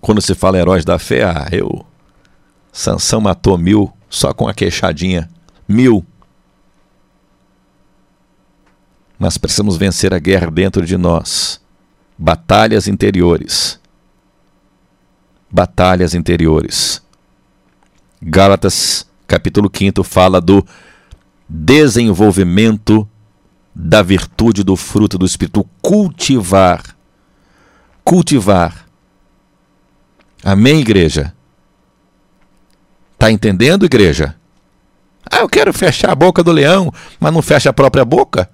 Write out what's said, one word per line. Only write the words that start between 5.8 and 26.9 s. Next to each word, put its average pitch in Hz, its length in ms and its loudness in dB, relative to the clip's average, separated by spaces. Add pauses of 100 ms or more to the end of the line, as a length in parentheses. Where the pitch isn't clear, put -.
Mas 92 180 -4
precisamos 104 400 -4
vencer 95 380 -2
a 90 40 -2
guerra 87 320 0
dentro 90 360 -2
de 92 100 -2
nós. - 640 -4 (560)
Batalhas 104 720 0
interiores. 95 920 -2 (1700)
Batalhas 90 640 0
interiores. 82 880 -2 (1200)
Gálatas, 95 800 0 (220)
capítulo - 420 -2
quinto, 95 360 -2
fala 92 360 2
do 95 240 4 (840)
desenvolvimento 107 1600 2 (680)
da 85 260 0
virtude 98 640 0
do 95 140 0
fruto 101 420 -2
do 92 80 0
Espírito. - 420 -4 (140)
Cultivar. 98 1120 0 (1080)